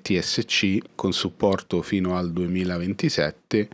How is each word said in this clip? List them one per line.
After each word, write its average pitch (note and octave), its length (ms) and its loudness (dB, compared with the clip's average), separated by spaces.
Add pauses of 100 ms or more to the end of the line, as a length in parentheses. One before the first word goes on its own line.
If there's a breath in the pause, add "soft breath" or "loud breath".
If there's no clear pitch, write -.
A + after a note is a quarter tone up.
T F#2+ 160 0
S - 280 0
C G2 340 2 (160)
con G2 160 0
supporto F#2+ 680 0
fino F#2 340 0
al F2+ 160 -2
duemilaventisette F2+ 1400 -2